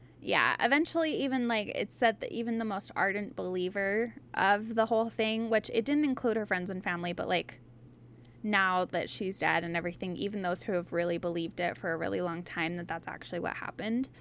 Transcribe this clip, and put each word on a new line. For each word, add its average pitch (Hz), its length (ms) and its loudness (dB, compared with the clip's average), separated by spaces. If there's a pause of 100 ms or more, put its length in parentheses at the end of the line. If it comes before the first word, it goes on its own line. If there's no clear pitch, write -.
(220)
yeah, 135 400 4
eventually 311 520 2 (100)
even, 254 260 0
like, 214 260 0
it - 160 -2
said 226 300 2
that - 100 -4
even 233 260 -2
the 233 80 -2
most 202 300 -4
ardent 196 400 0
believer 196 800 0 (200)
of 208 420 4
the 226 100 4
whole 226 240 2
thing, 220 400 0
which 214 240 2
it 226 100 4
didn't 294 220 2
include 254 320 2
her 214 80 -2
friends 185 240 0
and 190 120 -4
family, 175 300 -2
but, - 160 -4
like, - 320 0 (800)
now 190 440 4
that - 240 -2
she's 190 300 -4
dead 165 240 4
and 170 120 -2
everything, 175 400 -4
even 202 280 -4
those 180 200 0
who 208 100 -2
have 175 200 -2
really 170 240 2
believed 170 420 -4
it 175 160 0
for 175 160 -4
a 165 60 -2
really 180 240 -2
long 175 220 -4
time 170 320 -4
that 175 120 -6
that's 165 200 -8
actually - 320 -8
what 180 160 -4
happened, 226 520 -4 (140)